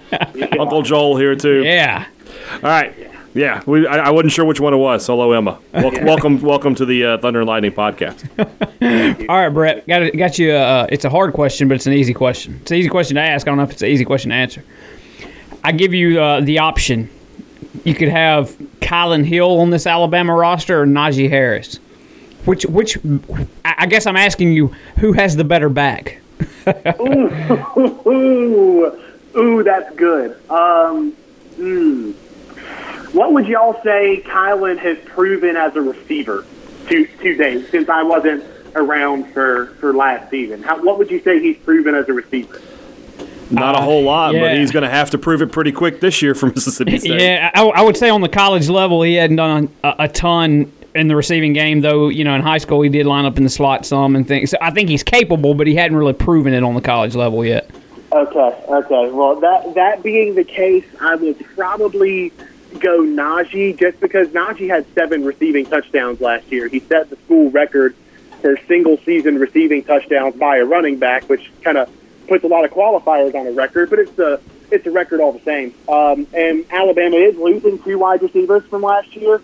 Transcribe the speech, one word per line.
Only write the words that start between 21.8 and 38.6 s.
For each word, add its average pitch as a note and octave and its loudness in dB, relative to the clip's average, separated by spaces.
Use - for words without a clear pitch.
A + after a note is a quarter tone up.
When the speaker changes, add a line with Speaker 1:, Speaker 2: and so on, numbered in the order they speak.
Speaker 1:
Which, F#3+ 0
which? G3+ -2
I, E3 -2
I F3 0
guess G#3+ 0
I'm F#3+ 0
asking F#3+ 2
you, D#3 2
who G#3+ 2
has F#3 2
the D#3+ 0
better D3+ 2
back? C#3 -4
<laughs> - -2
Speaker 3:
Ooh, C4 0
<laughs> - -
ooh, A#3 2
ooh, A#3 2
that's F#3+ 0
good. D3 -2
Um, E3 2
hmm. F4 -2
What E4+ 2
would C4+ 2
y'all A3+ 0
say G3+ 0
Kylan F#3+ -2
has E3+ -6
proven F3+ -2
as D#3 -2
a D3+ -4
receiver B2+ -6
to, D#3+ 2
to F3 -4
date, B2+ -2
since E3 0
I E3 0
wasn't D#3+ 0